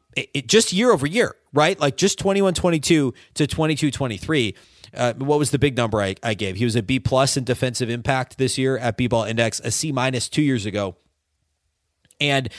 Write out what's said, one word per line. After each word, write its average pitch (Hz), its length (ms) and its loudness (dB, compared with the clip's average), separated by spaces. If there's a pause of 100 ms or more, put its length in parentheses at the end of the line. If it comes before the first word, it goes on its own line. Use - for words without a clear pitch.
(160)
it, 131 180 -6
it, 131 140 -4
just 160 260 4
year 226 180 4
over 156 140 2
year, 185 300 0 (180)
right? 156 260 2
Like, 139 180 0
just - 220 0
twenty-one 196 340 2
twenty-two 156 600 2 (220)
to 147 120 2
twenty-two 156 440 0
twenty-three. 123 640 -2 (380)
Uh, 120 200 0
what 143 240 0
was 147 140 0
the 135 80 0
big 139 160 2
number 110 260 0
I, 98 220 -2
I 117 100 -2
gave? 95 220 -4
He 113 100 0
was 113 100 0
a 120 60 2
B 127 180 -2
plus 131 380 2
in 131 60 -2
defensive 123 460 -2
impact 127 480 -4
this 131 200 0
year 131 200 0
at 131 200 -2
B-Ball 117 280 0
Index, 113 340 -2
a 117 120 -6
C 160 200 -4
minus 127 380 -2
two - 120 0
years 127 240 2
ago. 98 300 -4 (1200)
And 139 400 0